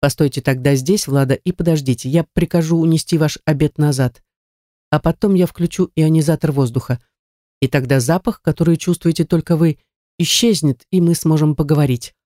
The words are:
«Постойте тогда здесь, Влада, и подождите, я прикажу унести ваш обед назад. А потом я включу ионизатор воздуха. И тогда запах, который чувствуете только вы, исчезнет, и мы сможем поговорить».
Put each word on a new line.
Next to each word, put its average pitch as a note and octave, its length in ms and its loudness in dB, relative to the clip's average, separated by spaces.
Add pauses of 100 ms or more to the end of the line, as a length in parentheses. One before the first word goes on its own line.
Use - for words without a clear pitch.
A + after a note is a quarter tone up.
«Постойте C#3+ 420 -2
тогда C3+ 320 0
здесь, C#3 320 -2
Влада, C3+ 260 0
и - 180 -4
подождите, C#3+ 600 -2
я D#3+ 140 0 (100)
прикажу E3 420 0
унести E3 400 0
ваш D3+ 300 0
обед D3+ 320 0
назад. C#3 440 -2 (680)
А D3+ 100 0
потом F#3+ 340 0
я F3+ 120 4
включу F3 500 -4
ионизатор D#3 560 0
воздуха. B2+ 500 -2 (580)
И C3 80 -2
тогда C3+ 320 0
запах, E3 420 -2
который E3 340 0
чувствуете E3+ 480 -2
только E3 320 -2
вы, D#3+ 220 0 (400)
исчезнет, E3 720 0
и F#3 100 2
мы E3+ 140 4
сможем D#3 420 0
поговорить». C#3+ 580 0 (120)